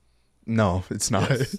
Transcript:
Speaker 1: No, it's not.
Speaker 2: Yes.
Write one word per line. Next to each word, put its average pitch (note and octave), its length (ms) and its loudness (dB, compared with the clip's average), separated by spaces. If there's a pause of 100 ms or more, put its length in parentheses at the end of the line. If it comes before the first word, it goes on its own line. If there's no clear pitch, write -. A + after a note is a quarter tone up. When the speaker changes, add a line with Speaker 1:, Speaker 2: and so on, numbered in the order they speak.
(460)
Speaker 1:
No, G#2 440 2
it's - 200 -4
not. G2 200 0
Speaker 2:
Yes. C3 280 0